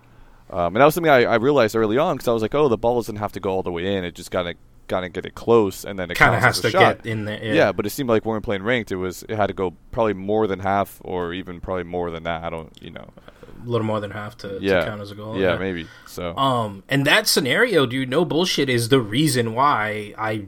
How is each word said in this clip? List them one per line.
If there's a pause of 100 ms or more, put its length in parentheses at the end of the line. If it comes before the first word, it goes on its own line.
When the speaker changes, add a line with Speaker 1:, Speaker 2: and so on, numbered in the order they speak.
(500)
Speaker 1:
um,
and
that
was
something
I,
I
realized
early
on,
'cause
I
was
like,
"Oh,
the
ball
doesn't
have
to
go
all
the
way
in.
It
just
gotta, (320)
gotta
get
it
close,
and
then
it
Speaker 2:
Kinda
Speaker 1:
counts
as
Speaker 2:
has
Speaker 1:
a
Speaker 2:
to
Speaker 1:
shot."
Speaker 2:
get
in
there,
yeah.
Speaker 1:
Yeah,
but
it
seemed
like
when
we
were
playing
ranked,
it
was,
it
had
to
go (180)
probably
more
than
half,
or
even
probably
more
than
that.
I
don't, (100)
you
know. (560)
Speaker 2:
A
little
more
than
half
to,
to
Speaker 1:
Yeah.
Speaker 2:
count
as
a
goal,
Speaker 1:
Yeah,
Speaker 2:
yeah.
Speaker 1:
maybe. (180)
So.
Speaker 2:
Um,
and
that
scenario,
dude,
no
bullshit,
is
the
reason
why
I